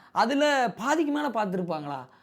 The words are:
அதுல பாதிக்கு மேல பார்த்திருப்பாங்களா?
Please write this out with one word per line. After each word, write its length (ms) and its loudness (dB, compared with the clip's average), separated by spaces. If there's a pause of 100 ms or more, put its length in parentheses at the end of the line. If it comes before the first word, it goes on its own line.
(120)
அதுல 640 2
பாதிக்கு 380 0
மேல 160 -2
பார்த்திருப்பாங்களா? 760 -4 (160)